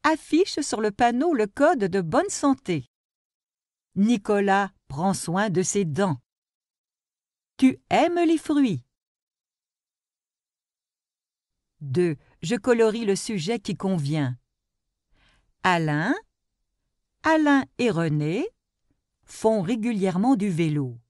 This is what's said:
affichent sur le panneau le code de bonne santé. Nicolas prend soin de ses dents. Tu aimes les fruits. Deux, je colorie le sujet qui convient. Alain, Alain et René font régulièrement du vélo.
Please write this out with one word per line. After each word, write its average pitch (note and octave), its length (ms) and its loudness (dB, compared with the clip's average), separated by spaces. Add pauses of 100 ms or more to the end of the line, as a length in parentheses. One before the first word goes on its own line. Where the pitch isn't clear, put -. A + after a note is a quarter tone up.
affichent D#4+ 560 0
sur A3 200 -4
le G#3+ 100 0
panneau B3 420 2
le G#3+ 140 2
code C#4 380 2
de F#3+ 160 0
bonne A#3+ 280 0
santé. C4 580 -2 (1080)
Nicolas G3+ 720 2 (160)
prend E3+ 280 -2
soin F#3+ 360 -2
de F3 120 0
ses G3+ 220 -2
dents. D#3 340 -2 (1400)
Tu - 240 2 (100)
aimes E4+ 360 2
les D#4+ 120 2
fruits. C4 460 0 (3000)
Deux, D3+ 360 -2 (260)
je E3+ 120 -4
colorie A#3 500 2
le G3 120 0
sujet G#3+ 420 -4
qui G#3 180 -6
convient. D3 600 -2 (1300)
Alain, E3+ 520 0 (1080)
Alain D4 420 4 (140)
et A#3+ 120 2
René E3 560 -2 (800)
font A3 380 -2
régulièrement G#3 760 0
du G3+ 140 -2
vélo. D3 480 -2 (120)